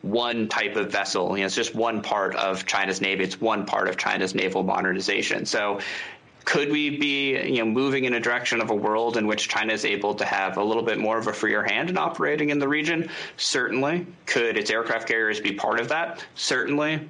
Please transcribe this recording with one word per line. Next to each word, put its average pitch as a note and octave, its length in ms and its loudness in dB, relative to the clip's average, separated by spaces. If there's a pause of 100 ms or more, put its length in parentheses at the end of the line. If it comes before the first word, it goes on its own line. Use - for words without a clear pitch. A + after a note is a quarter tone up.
one A#2 460 0
type G#2 260 0
of G#2 160 0
vessel. G2 460 0
You G2 60 0
know, F#2+ 40 2
it's G2 80 -2
just A#2 200 -2
one A2 280 0
part G2+ 320 0
of F#2+ 320 0
China's F#2+ 340 0
Navy. F#2+ 220 0
It's F#2+ 180 -2
one G#2+ 240 2
part G2 220 2
of F#2 100 0
China's G2 380 0
naval F#2+ 300 0
modernization. F#2+ 840 0
So G#2 320 0 (680)
could D3 240 2
we D3 280 2
be, C#3 420 2
you - 160 0
know, A2+ 80 2
moving C3 400 2
in B2 80 2
a A#2+ 80 0
direction A#2+ 400 0
of A2 80 -2
a A2 60 2
world A2 420 2
in G#2+ 100 2
which G#2+ 220 0
China A2 240 0
is G#2+ 140 -2
able G2+ 300 0
to G2+ 100 -2
have F#2+ 320 -2
a G2+ 40 2
little A2 200 2
bit G#2+ 160 0
more G#2+ 180 2
of G#2+ 100 -2
a G#2 60 0
freer G#2 300 0
hand A2 260 0
in F#3 80 -2
operating D3+ 540 0
in D3 80 0
the C#3 100 0
region? D#3 400 0 (300)
Certainly. C#3 680 0 (200)
Could A2+ 320 2
its G#2 120 -2
aircraft A2+ 380 0
carriers A2 320 2
be G#2 120 -2
part A2 280 0
of B2+ 80 -2
that? D#3+ 340 -2 (120)
Certainly. D3 760 0